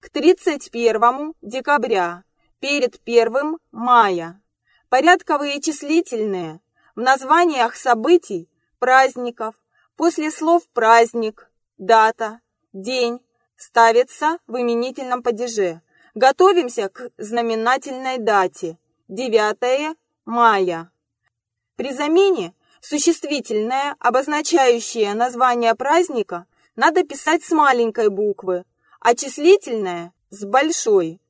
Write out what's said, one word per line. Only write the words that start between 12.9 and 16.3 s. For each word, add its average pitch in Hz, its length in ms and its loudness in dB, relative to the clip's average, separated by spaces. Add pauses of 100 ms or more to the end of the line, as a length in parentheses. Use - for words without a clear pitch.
ставятся 247 840 2 (100)
в 240 140 -6
именительном 247 600 -4
падеже. 214 580 -4 (340)
Готовимся 262 720 2